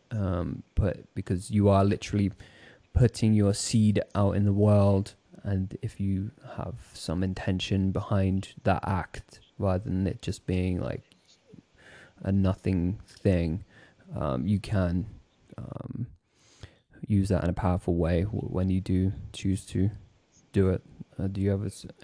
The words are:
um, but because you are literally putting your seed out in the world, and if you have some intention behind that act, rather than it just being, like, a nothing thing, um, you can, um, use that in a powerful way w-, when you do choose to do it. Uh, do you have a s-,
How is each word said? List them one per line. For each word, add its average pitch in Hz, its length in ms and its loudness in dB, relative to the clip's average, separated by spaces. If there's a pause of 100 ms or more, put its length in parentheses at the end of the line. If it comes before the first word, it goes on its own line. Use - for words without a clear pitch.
(100)
um, 92 540 -2 (100)
but - 400 -2
because 95 360 -4
you 101 180 4
are 98 160 6
literally 101 480 0 (600)
putting 110 420 4
your 101 200 4
seed 107 480 2 (140)
out 98 160 2
in 101 120 2
the 101 80 4
world, 101 640 4 (300)
and 95 360 -2
if - 200 -8
you 98 320 -2 (240)
have - 180 -8 (180)
some 85 300 -4
intention 95 680 -2
behind 95 560 0 (160)
that 95 200 0
act, - 540 -6 (200)
rather 95 260 0
than 92 240 -2
it - 140 -6
just - 220 -8
being, 90 360 -2
like, - 220 -6 (1200)
a 95 80 -2
nothing 95 720 0
thing, 87 580 -2 (520)
um, 67 300 -4
you 101 120 2
can, 92 480 -2 (520)
um, - 480 -10 (1000)
use 98 220 2
that 92 160 2
in 87 60 0
a 87 40 -2
powerful 90 400 0
way 85 280 2
w-, 104 260 -4
when 92 200 -2
you 92 120 0
do 95 320 0 (200)
choose 95 340 -4
to 101 240 0 (640)
do 95 160 4
it. 92 140 0 (360)
Uh, 95 80 -2
do 98 140 -4
you 98 100 0
have 98 120 0
a - 40 -4
s-, - 200 -10 (180)